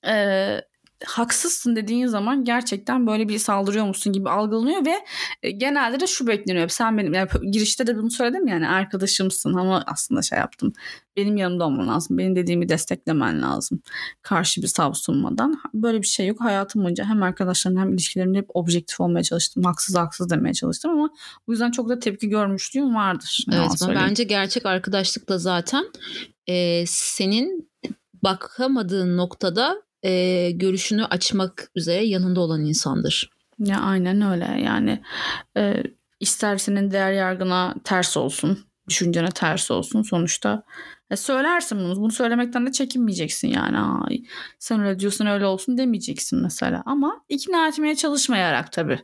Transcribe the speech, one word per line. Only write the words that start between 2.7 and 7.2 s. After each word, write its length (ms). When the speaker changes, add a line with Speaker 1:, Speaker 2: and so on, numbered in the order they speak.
Speaker 1:
böyle 220
bir 100
saldırıyormuşsun 720
gibi 180
algılanıyor 560
ve, 80
e, 80
genelde 500
de 60
şu 200
bekleniyor. 420
Sen 300
benim, 160
yani 140